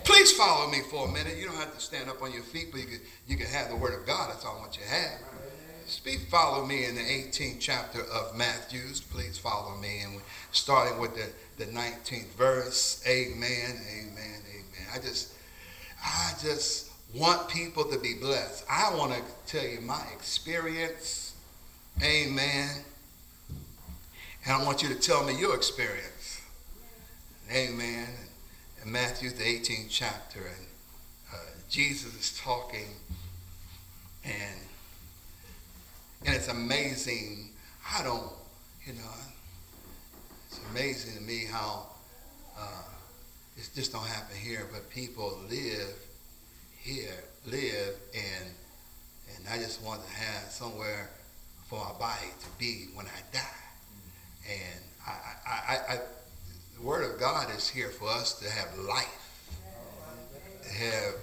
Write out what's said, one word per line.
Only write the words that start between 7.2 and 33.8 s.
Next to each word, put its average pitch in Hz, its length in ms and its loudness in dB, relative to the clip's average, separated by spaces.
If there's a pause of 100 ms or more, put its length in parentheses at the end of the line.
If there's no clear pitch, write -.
chapter 120 440 0 (100)
of 110 240 0
Matthew. 120 440 0 (280)
Please 90 300 -4
follow 104 380 0
me. 104 260 -4
And 101 140 -6
we're 98 40 -8 (300)
starting 120 480 8
with 113 160 0
the, 110 120 -2 (300)
the 107 140 -4
nineteenth 117 680 -2
verse. 127 680 6
Amen, 123 840 2
amen, 107 600 -8
amen. 95 420 -10
I 127 60 -2
just, 123 340 -2 (680)
I - 360 2
just - 520 2 (240)
want 170 340 8
people 165 360 2
to 139 120 2
be 120 160 2
blessed. 127 560 0
I 185 260 6
want 143 160 4
to 120 100 2 (260)
tell 139 200 0
you 120 140 -4
my 131 320 -2
experience. - 1200 -2 (680)
Amen. 143 840 4 (1600)
And 135 80 6
I 135 100 6
want 143 200 4
you 147 60 4
to 127 100 0
tell 147 240 8
me 135 160 2
your 160 160 6
experience. - 880 0 (1080)
Amen. 117 560 2 (760)
In 107 80 -4
Matthew, 123 400 0
the 107 120 -2
eighteenth 117 460 2
chapter, 107 520 -2
and, 90 260 -10 (680)
uh, 90 40 -8 (300)
Jesus 123 460 2
is 110 240 -2
talking, 120 480 0 (1400)